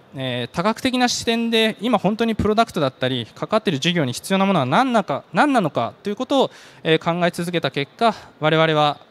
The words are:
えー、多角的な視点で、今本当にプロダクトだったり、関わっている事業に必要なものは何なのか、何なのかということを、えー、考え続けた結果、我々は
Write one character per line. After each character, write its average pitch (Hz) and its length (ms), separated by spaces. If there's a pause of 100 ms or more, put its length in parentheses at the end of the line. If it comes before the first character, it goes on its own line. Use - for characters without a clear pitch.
(160)
え 123 340
ー、 - 60
多 180 80
角 220 160
的 254 180
な 247 100
視 - 160
点 233 260
で、 220 300
今 226 160
本 202 200
当 233 80
に 226 100
プ 202 140
ロ 214 60
ダ 226 120
ク - 60
ト 185 80
だ 135 80
っ 127 40
た - 160
り、 123 260
関 - 180
わ 220 60
っ 214 40
て 208 80
い - 20
る 139 60
事 160 140
業 170 120
に 123 80
必 - 200
要 190 60
な 190 80
も 196 60
の 175 80
は 127 60
何 233 260
な 226 80
の - 40
か、 135 280
何 269 200
な 247 80
の 156 100
か 117 320
と 202 80
い 208 40
う - 20
こ 254 100
と 269 180
を、 147 60 (320)
え 160 140
ー、 - 20
考 170 260
え 175 60
続 175 220
け 170 80
た 139 100
結 139 220
果、 226 220 (260)
我 156 160
々 160 180
は 151 240 (120)